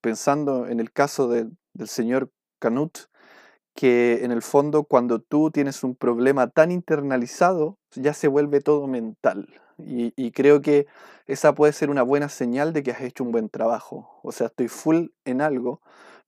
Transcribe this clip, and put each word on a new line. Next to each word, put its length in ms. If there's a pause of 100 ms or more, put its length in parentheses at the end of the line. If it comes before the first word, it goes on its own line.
pensando 680
en 140
el 120
caso 360
de, 220 (240)
del 140
señor 420 (280)
Canut, 400 (760)
que 500
en 80
el 100
fondo 420
cuando 360
tú 300
tienes 340
un 100
problema 540
tan 220
internalizado, 1080 (160)
ya 200
se 140
vuelve 320
todo 260
mental. 720 (180)
Y, 380
y 160
creo 300
que 240 (400)
esa 280
puede 180
ser 180
una 120
buena 280
señal 420
de 100
que 100
has 100
hecho 220
un 80
buen 180
trabajo. 720
O 100
sea, 160
estoy 200
full 400 (160)
en 180
algo, 380 (480)